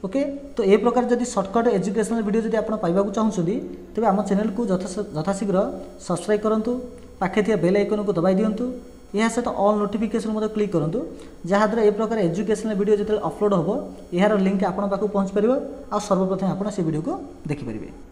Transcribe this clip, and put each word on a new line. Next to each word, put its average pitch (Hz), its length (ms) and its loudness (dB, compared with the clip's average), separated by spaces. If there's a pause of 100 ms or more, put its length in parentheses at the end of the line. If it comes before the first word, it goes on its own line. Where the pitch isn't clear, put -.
ଓକେ, 269 180 0 (340)
ତ 233 60 -2
ଏ 196 140 8
ପ୍ରକାର 240 280 4
ଯଦି 240 200 2
shortcut 226 440 0
educational 214 560 0
video 214 180 2
ଯଦି 226 140 0
ଆପଣ 214 200 0
ପାଇବାକୁ 196 340 2
ଚାହୁଁଛନ୍ତି, 202 460 0 (380)
ତେବେ 226 120 2
ଆମ 196 160 4
ଚ୍ୟାନେଲକୁ 214 440 0
ଯଥା-, 190 380 -2 (100)
ଯଥାଶୀଘ୍ର 190 440 0 (420)
subscribe 208 420 -2
କରନ୍ତୁ, 220 300 0 (460)
ପାଖେ 190 240 0
ଥିବା 214 140 2
bell 175 200 2
ଆଇକନ୍କୁ 208 360 0
ଦବାଇ 175 220 2
ଦିଅନ୍ତୁ। 214 300 0 (500)
ଏହା 220 140 2
ସହିତ 240 200 -2
ଅଲ୍ 208 300 2
notification 214 540 -2
ମଧ୍ୟ 214 160 0
click 208 240 0
କରନ୍ତୁ, 170 340 0 (400)
ଯାହାଦ୍ୱାରା 208 360 2
ଏ 208 80 8
ପ୍ରକାର 220 300 -2
educational 208 580 0
video 208 180 4
ଯେତେବେଳେ 208 300 0
upload 202 280 2
ହେବ, 165 140 2 (440)
ଏହାର 185 240 4
link 190 280 2
ଆପଣଙ୍କ 196 260 0
ପାଖକୁ 196 180 0
ପହଞ୍ଚିପାରିବ, 202 440 2 (400)
ଆଉ 208 60 0
ସର୍ବପ୍ରଥମେ 190 520 0
ଆପଣ 196 180 -2
ସେ 196 140 -4
ଭିଡ଼ିଓକୁ 160 300 -2 (340)
ଦେଖିପାରିବେ। 113 420 -6 (240)